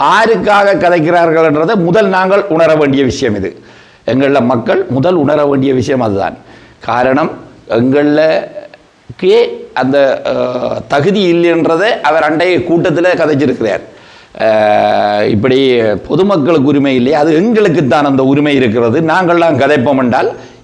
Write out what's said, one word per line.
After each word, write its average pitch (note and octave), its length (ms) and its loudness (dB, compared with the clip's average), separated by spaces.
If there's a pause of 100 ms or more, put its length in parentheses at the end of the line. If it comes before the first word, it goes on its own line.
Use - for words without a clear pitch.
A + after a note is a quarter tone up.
(140)
ஆருக்காக G3+ 720 2
கதைக்கிறார்கள்ன்றதை E3 920 2 (100)
முதல் G3 300 2
நாங்கள் F#3+ 280 0 (100)
உணர D#3+ 160 4 (120)
வேண்டிய C#3 280 2
விஷயம் A2+ 300 -4
இது. F#2+ 100 -6 (640)
எங்கள C3+ 400 0
மக்கள் F3 280 -2 (160)
முதல் F3 280 0
உணர D3 160 0 (100)
வேண்டிய C3+ 300 0
விஷயம் B2 260 -2
அதுதான். F#2+ 300 -4 (520)
காரணம், C3 420 0 (500)
எங்களுக்கே D3+ 1600 -2 (440)
அந்த, C3+ 140 0 (360)
அஹ், B2 440 -4 (180)
தகுதி F#3 280 0 (120)
இல்லைன்றதை E3 560 0 (180)
அவர் D#3 220 2
அண்டைய E3+ 280 0 (100)
கூட்டத்துல E3+ 540 0
கதைச்சிருக்கிறார். B2 640 -2 (600)
அஹ், G#2 800 2 (100)
இப்படி B2 240 2 (480)
பொதுமக்களுக்கு D#3 680 0
உரிமை C#3 280 0
இல்லையா, C3+ 240 0
அது D#3+ 160 2
எங்களுக்குத்தான் F3 680 0
அந்த C3+ 200 2
உரிமை D3 300 0
இருக்கிறது, A#2 380 0 (120)
நாங்கள்லாம் E3+ 520 0
கதைப்போம் C#3 420 0
என்றால் B2+ 260 0 (340)